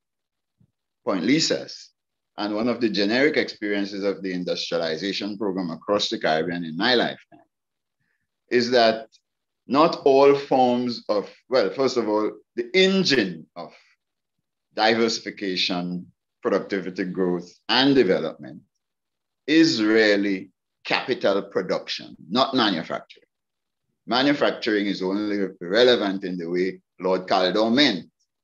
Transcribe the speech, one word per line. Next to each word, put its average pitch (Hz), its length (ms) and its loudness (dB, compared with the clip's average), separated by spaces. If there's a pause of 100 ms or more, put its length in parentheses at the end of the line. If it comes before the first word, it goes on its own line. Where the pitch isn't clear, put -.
(1040)
Point 95 200 -2
Lisas 107 640 -2 (480)
and 104 180 -6
one 113 140 -2
of 117 120 -4
the 113 100 0
generic 117 460 0
experiences 101 680 -4
of 92 180 -4
the 95 100 -6
industrialization 87 1080 -4
program 95 320 -4
across 101 400 -4
the 113 80 -4
Caribbean 85 460 -2
in 80 120 -10
my 117 180 0
lifetime 80 460 -4 (1080)
is 120 220 2
that 113 360 4 (580)
not 156 380 2
all 139 300 6
forms 123 760 0
of, 104 220 -2 (180)
well, 113 220 2
first 127 260 0
of 110 120 0
all, 107 220 0 (260)
the 120 180 -6
engine 139 720 0 (100)
of 85 160 -16 (1000)
diversification, 98 1300 -2 (360)
productivity 95 640 -2
growth, 90 460 -2 (180)
and 135 260 4
development 80 640 0 (840)
is 151 360 4
really 104 680 4 (340)
capital 113 580 0
production, - 760 -6 (120)
not 127 260 0
manufacturing. 98 720 -4 (800)
Manufacturing 113 800 0
is 90 160 -4
only 101 460 -2 (120)
relevant 98 640 2
in 90 140 -6
the 85 100 -8
way 90 320 -4 (200)
Lord 92 260 -2
Caldor 101 460 0
meant, 120 360 0 (360)